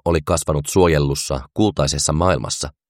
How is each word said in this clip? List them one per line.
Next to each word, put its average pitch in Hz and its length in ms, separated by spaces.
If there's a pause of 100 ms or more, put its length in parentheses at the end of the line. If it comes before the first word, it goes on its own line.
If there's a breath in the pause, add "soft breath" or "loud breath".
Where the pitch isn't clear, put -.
oli 85 200
kasvanut 78 420
suojellussa, 71 880
kultaisessa 73 580
maailmassa, 76 560 (220)